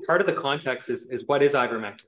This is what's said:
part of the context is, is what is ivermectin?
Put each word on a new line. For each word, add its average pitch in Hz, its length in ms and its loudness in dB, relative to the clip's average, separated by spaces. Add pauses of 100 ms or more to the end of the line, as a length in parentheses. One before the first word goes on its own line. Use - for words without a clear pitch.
part 175 160 4
of 185 60 0
the 170 60 4
context 139 560 -4
is, - 200 -6
is 123 180 -8
what 143 140 4
is 143 120 6
ivermectin? 113 540 0